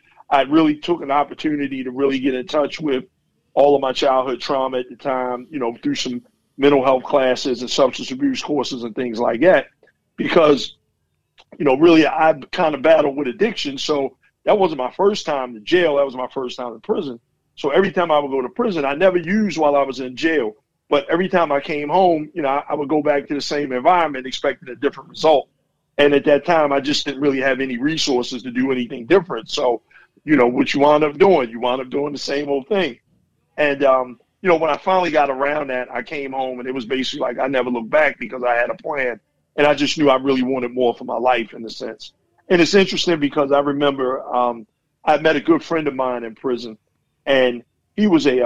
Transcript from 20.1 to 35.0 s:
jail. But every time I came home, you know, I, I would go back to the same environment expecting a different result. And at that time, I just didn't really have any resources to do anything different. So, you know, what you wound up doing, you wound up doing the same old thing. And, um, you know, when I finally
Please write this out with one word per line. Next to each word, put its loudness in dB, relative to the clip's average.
jail. -2
But 0
every 0
time 0
I 0
came -6
home, 2
you -6
know, 0
I, -2
I -2
would -4
go 0
back 0
to -4
the -4
same -4
environment 2
expecting -6
a -12
different -6
result. 2
And 6
at 4
that 4
time, 4
I 2
just -2
didn't -6
really 2
have 0
any -4
resources -2
to -8
do 0
anything -6
different. -6
So, -2
you 0
know, 4
what 0
you -2
wound 4
up -4
doing, 4
you -10
wound -2
up -12
doing -4
the -10
same -6
old -2
thing. -2
And, 0
um, 2
you -2
know, 6
when 0
I 0
finally 0